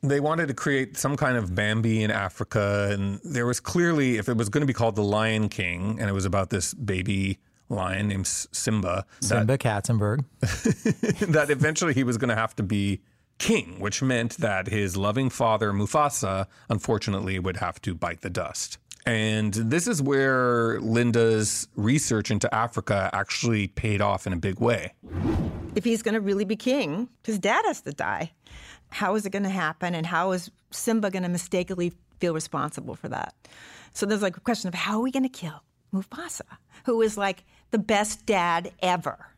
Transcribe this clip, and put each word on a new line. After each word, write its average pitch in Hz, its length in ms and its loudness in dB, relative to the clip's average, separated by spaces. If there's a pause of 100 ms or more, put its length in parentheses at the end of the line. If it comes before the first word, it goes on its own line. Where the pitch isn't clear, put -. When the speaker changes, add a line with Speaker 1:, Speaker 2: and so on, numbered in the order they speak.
Speaker 1:
they 139 180 2
wanted 156 280 0
to 135 60 -2
create 135 440 -2
some 139 200 0
kind 131 180 2
of 98 200 0
Bambi 110 480 2
in 107 80 2
Africa, 101 800 0
and 98 320 -2
there 131 220 -2
was 123 140 0
clearly, 151 580 2
if 104 120 -2
it 120 80 2
was 110 120 0
gonna 147 160 2
be 135 80 2
called 113 220 2
The 104 80 2
Lion 107 460 2
King, 92 500 -4
and 104 100 0
it 98 40 0
was 95 120 0
about 95 260 2
this 98 220 -2
baby 98 680 -2 (280)
lion 95 400 -2
named 98 180 -2
S-, - 260 -6
Simba, 98 540 0 (160)
that - 40 -6
Speaker 2:
Simba 110 320 2
Katzenberg. 110 680 0 (100)
Speaker 1:
<laughs> - 60 -20 (920)
that 147 160 4
eventually 151 440 2
he 131 100 2
was 120 140 0
gonna 120 180 0
have 113 200 -2
to 117 80 -2
be 98 380 0 (380)
king, 104 400 0
which 101 220 -2
meant 120 360 0
that 101 300 0
his 101 300 0
loving 107 320 2
father, 110 420 2
Mufasa, 101 760 0 (220)
unfortunately 101 680 -2
would 90 200 -2
have 87 240 -6
to - 120 -4
bite 85 280 -6
the 95 80 -8
dust. 87 480 -8 (280)
And 107 480 0
this 117 340 0
is 196 140 0
where 127 800 2
Linda's 113 960 4
research 113 560 2
into 101 220 0
Africa 107 580 0
actually 104 560 0
paid 101 340 0
off 101 260 0
in 95 60 0
a 87 40 -2
big 92 220 -2
way. 110 340 2 (840)
Speaker 3:
If 202 80 -2
he's 226 180 2
gonna 220 200 0
really 202 240 0
be 202 100 -2
king, 233 540 -2 (160)
his 220 120 -2
dad 233 280 2
has 339 160 -2
to - 100 -10
die. 143 400 -4 (580)
How 196 240 -2
is 208 120 -2
it 196 40 -4
gonna 196 200 -2
happen, 175 440 -2
and 165 120 -2
how 180 260 0
is 180 180 -4 (220)
Simba 220 400 0
gonna 180 180 -4
mistakenly 175 640 -2 (260)
feel 175 140 0
responsible 156 600 -6
for - 120 -14
that? - 280 -8 (580)
So - 140 -2
there's, 208 160 0
like, 185 120 -2
a - 40 -16
question 220 280 -2
of 175 60 -6
how 190 240 -2
are 226 60 0
we 262 80 0
gonna 262 180 2
kill 175 340 -10 (300)
Mufasa, 311 480 -6 (440)
who 226 180 2
is, 214 120 2
like, 196 300 -2 (240)
the 240 80 0
best 208 480 0
dad 175 460 0 (100)
ever? 175 460 -2 (100)